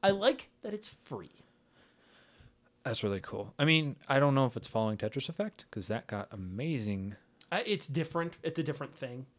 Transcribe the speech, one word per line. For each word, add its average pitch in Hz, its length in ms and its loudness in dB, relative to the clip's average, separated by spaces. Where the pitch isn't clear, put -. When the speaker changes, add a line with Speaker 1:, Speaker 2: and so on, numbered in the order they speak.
Speaker 1:
I 196 80 8
like 220 380 2
that 214 100 -6
it's 208 160 -6
free. - 380 -10
Speaker 2:
That's 113 180 -2
really 98 180 0
cool. 104 380 -8
I 143 60 4
mean, 156 320 4
I 135 120 6
don't 143 140 6
know 135 120 6
if 120 100 -2
it's - 120 -6
following 110 300 2
Tetris 107 300 -4
Effect, 208 420 -4
'cause 101 180 -8
that 113 180 -4
got 101 240 -6
amazing. 104 840 -4
Speaker 1:
Uh, 185 140 0
it's 208 240 -2
different. 170 540 -2
It's 160 160 -2
a 165 40 0
different 143 320 -4
thing. 127 320 -10